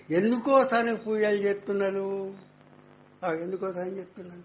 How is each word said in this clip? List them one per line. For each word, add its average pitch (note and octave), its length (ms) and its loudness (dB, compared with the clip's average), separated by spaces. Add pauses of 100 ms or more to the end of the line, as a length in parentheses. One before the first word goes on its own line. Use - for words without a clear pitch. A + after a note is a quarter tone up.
(120)
ఎందుకోసం A#3 840 4 (120)
పూజలు G#3+ 280 2
చేస్తున్నారు? G3 1000 -2 (880)
అవు, F3 100 0
ఎందుకోసం F#3 640 -6
చేస్తున్నారు? F3+ 480 -14